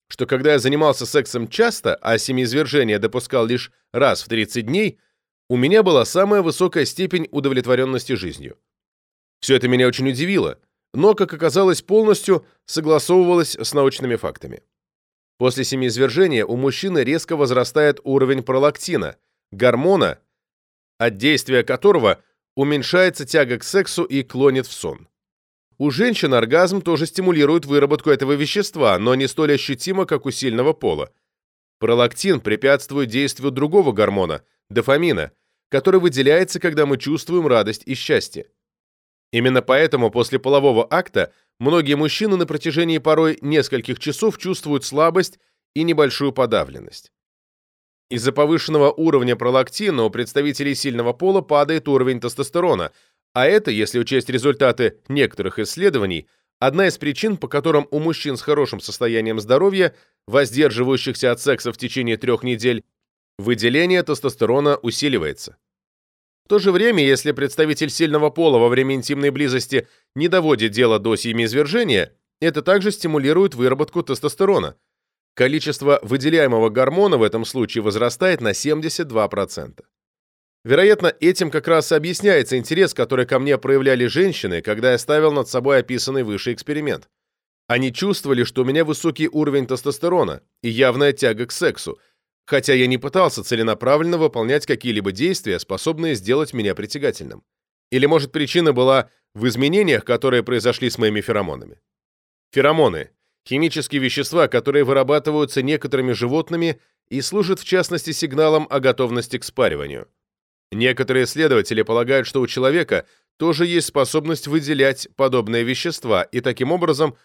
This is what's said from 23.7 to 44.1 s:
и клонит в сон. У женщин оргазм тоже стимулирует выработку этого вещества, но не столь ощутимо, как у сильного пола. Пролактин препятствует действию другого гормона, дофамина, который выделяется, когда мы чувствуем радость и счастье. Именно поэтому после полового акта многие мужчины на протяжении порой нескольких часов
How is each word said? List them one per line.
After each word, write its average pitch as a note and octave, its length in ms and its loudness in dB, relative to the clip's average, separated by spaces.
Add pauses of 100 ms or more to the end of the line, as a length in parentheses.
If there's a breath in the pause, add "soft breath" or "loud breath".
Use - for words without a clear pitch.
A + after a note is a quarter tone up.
и C#3 180 -2
клонит C3 440 2
в - 60 -16
сон. - 360 -12 (720)
У C#3+ 120 0
женщин E3+ 440 0
оргазм E3 480 2
тоже D#3+ 240 -2
стимулирует E3 580 2
выработку C#3+ 460 2
этого C#3 220 2
вещества, C#3+ 680 0
но A#2+ 160 2
не C3 120 0
столь D3 280 0
ощутимо, F3 500 -2
как C#3+ 220 -4
у C3+ 40 -4
сильного B2+ 440 0
пола. D#2 360 -4 (680)
Пролактин A#2+ 640 0
препятствует C3+ 640 0
действию C3 420 -2
другого D3+ 420 2
гормона, G2 500 0 (260)
дофамина, B2 640 0 (380)
который F#3 300 4
выделяется, D#3+ 600 2
когда D3+ 240 2
мы C#3 140 0
чувствуем D#3+ 480 -2
радость G#2+ 400 0
и C3 80 -4
счастье. - 560 -4 (840)
Именно B2 300 2
поэтому C3 480 2
после A#2+ 280 -2
полового C3+ 520 2
акта D3+ 420 -2 (280 soft breath)
многие D3 340 0
мужчины E3+ 420 -2
на E3+ 100 0
протяжении D#3+ 500 -2
порой D#3 460 2
нескольких C3+ 560 -2
часов G#3 400 -4